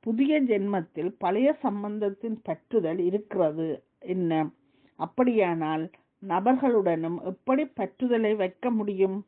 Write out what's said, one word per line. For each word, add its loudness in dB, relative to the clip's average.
புதிய 2
ஜென்மத்தில் 0
பழைய 2
சம்பந்தத்தின் -4
பற்றுதல் -2
இருக்கிறது? 0
என்ன 0
அப்படியானால் 0
நபர்களுடனும் 2
எப்படி -2
பற்றுதலை 0
வைக்க -4
முடியும்? 0